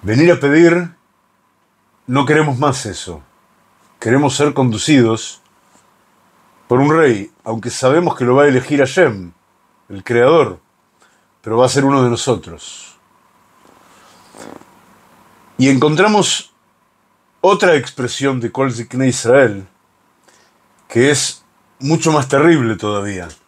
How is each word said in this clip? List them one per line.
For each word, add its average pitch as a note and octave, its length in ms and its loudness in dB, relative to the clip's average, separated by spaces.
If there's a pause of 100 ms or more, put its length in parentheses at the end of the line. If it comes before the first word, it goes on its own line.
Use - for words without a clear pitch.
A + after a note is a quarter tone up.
Venir B2+ 300 2
a D3 80 2
pedir, E3+ 560 2 (1120)
no C3+ 180 0
queremos D3+ 320 2
más C3+ 280 -2
eso. F2 360 -12 (800)
Queremos C3 340 0
ser D3 200 0
conducidos A#2 880 0 (1300)
por B2 100 2
un D3 160 2
rey, A#2+ 380 0 (100)
aunque A2+ 260 -8
sabemos D3 460 0
que - 80 -6
lo B2 100 2
va C#3+ 100 4
a D3 40 4
elegir C3 320 0
Hashem, B2+ 540 0 (560)
el G2 160 -18
Creador, A#2+ 560 2 (800)
pero A2 160 -6
va B2+ 80 4
a B2 40 2
ser C3+ 140 -2
uno C#3 180 2
de B2 80 2
nosotros. - 840 -8 (2500)
Y C3 100 2
encontramos D3+ 880 0 (880)
otra F#3 340 2
expresión C3 640 -4
de A#2 140 -8
Kol C3+ 180 -2
Ziknei A#2+ 380 -4
Israel, A#2 580 2 (1200)
que B2+ 240 2
es - 320 -4 (360)
mucho D#3 340 0
más C#3 160 0
terrible C#3 480 2
todavía. G2+ 500 -6 (200)